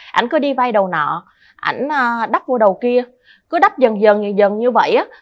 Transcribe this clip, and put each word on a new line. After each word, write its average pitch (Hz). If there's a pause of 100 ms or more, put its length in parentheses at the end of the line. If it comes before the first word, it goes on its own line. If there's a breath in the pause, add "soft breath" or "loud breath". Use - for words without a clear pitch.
(120 loud breath)
Ảnh 233
cứ 320
đi 277
vay 247
đầu 202
nọ, 160 (320 soft breath)
ảnh, 185
à, 240
đắp -
vô 254
đầu 202
kia. 247 (460 soft breath)
Cứ 339
đắp 392
dần 220
dần, 214
dần 202
dần 202
như 240
vậy 185
á. 302 (160 loud breath)